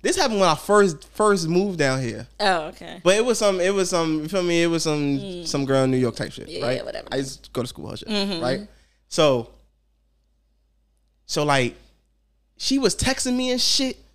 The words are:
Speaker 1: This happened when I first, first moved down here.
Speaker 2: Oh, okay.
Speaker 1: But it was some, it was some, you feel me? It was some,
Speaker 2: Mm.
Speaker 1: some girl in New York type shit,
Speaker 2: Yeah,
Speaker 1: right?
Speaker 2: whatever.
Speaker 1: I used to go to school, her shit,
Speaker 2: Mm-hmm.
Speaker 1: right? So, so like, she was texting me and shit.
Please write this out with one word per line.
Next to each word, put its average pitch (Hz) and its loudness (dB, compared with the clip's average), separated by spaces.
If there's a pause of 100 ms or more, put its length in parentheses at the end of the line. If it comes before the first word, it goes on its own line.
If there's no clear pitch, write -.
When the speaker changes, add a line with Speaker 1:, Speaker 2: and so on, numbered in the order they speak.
Speaker 1:
This - 0
happened 240 2
when 185 6
I 156 4
first, 196 2
first 202 2
moved 180 0
down 135 2
here. 117 -6 (140)
Speaker 2:
Oh, 185 2
okay. 170 -16
Speaker 1:
But 185 6
it 220 2
was 240 2
some, 196 2
it 185 2
was 190 0
some, 160 0
you 151 -8
feel 185 0
me? 170 2
It 170 4
was 165 0
some, 147 0
Speaker 2:
Mm. 175 -10
Speaker 1:
some 143 -2
girl 135 2
in 131 2
New 131 2
York 123 0
type 104 -8
shit, - -14
Speaker 2:
Yeah, - -6
Speaker 1:
right? 127 -2
Speaker 2:
whatever. - -10
Speaker 1:
I - -4
used 135 -6
to - -20
go 123 -4
to - -6
school, - -12
her - -10
shit, - -14
Speaker 2:
Mm-hmm. 202 -4
Speaker 1:
right? 131 -2 (480)
So, 135 2 (1800)
so 151 -2
like, 135 2 (840)
she - -2
was 240 2
texting 262 -2
me 254 -2
and 247 -2
shit. 262 0 (180)